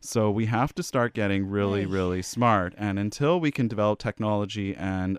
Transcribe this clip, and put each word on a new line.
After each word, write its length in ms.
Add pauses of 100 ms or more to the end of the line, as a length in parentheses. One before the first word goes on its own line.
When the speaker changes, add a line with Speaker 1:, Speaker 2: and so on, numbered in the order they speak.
Speaker 1:
So 320
we 140
have 280
to 80
start 320
getting 340
really, 340
Speaker 2:
Ay. 60
Speaker 1:
really 340
smart. 540
And 220
until 400
we 140
can 160
develop 320
technology 760
and, 440